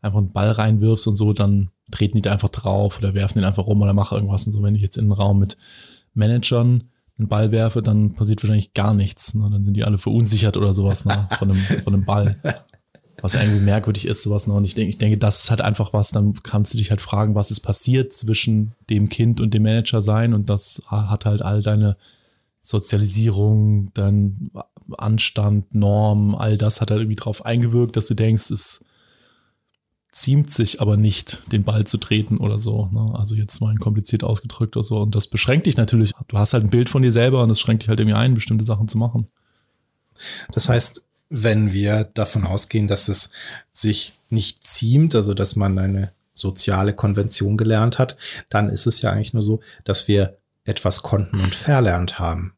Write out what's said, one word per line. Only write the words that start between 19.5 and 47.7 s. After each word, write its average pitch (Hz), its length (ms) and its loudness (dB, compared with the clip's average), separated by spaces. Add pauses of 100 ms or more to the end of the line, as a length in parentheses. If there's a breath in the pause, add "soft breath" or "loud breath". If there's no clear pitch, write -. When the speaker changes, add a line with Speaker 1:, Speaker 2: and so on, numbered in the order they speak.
Speaker 1:
dem 107 80 4
Manager 110 380 0
sein 110 340 2
und 101 160 -2
das - 400 -4
ha-, 107 180 -2
hat 104 160 -2
halt 104 160 0
all 101 220 0
deine 104 340 2 (640 soft breath)
Sozialisierung, 104 1300 0
dein 101 560 0 (460)
Anstand, 104 760 0
Norm, 104 640 2
all 107 220 0
das 107 240 0
hat 110 100 -2
halt 107 100 0
irgendwie 107 140 -2
drauf - 280 -8
eingewirkt, 117 520 0
dass 107 120 -2
du 117 60 -2
denkst, 110 380 2
es - 340 -6 (1300 soft breath)
ziemt 139 340 2
sich - 300 -2
aber 104 160 2
nicht, - 540 0
den 107 120 2
Ball 107 220 0
zu - 140 -4
treten 107 380 -2
oder 107 200 -2
so, 107 340 -2
ne? 110 220 -2
Also 107 220 -4
jetzt 107 260 -4
mal 110 140 0
kompliziert 107 480 -2
ausgedrückt 113 520 -4
oder 113 80 0
so. 107 180 -2
Und 107 120 0
das 104 140 0
beschränkt 139 400 0
dich - 100 2
natürlich. 110 340 2 (160)
Du 101 120 -2
hast 107 140 2
halt 117 100 2
ein 98 80 2
Bild 120 180 2
von 131 140 2
dir 123 80 4
selber 123 320 4
und 113 60 4
das 110 100 2
schränkt 110 240 0
dich 104 60 -4
halt 110 100 2
irgendwie 107 160 4
ein, 123 180 2
bestimmte 110 320 0
Sachen 107 220 0
zu 110 100 -4
machen. 117 300 -2 (1200 loud breath)
Speaker 2:
Das - 180 -2
heißt, - 360 -2 (240)
wenn 107 420 0
wir 101 340 0
davon 104 400 -4
ausgehen, 104 420 -2
dass 98 220 -2
es - 200 -2 (420 loud breath)
sich - 420 -2 (180)
nicht - 320 -4
ziemt, 139 500 2
also 104 220 2
dass 98 200 -2
man 98 220 0
eine 95 360 -2 (200)
soziale 95 600 -2
Konvention 104 600 0
gelernt 110 440 0